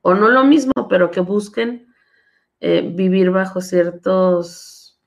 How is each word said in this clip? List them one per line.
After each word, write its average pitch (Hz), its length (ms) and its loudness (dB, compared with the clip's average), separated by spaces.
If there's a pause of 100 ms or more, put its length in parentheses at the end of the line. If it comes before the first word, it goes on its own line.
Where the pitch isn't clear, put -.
O 180 120 0
no 208 160 2
lo 262 160 4
mismo, 269 440 2
pero 180 220 2
que 185 80 -4
busquen, 208 720 -6 (680)
eh, 170 360 -2
vivir 185 340 2
bajo 190 300 -2
ciertos 180 1500 -2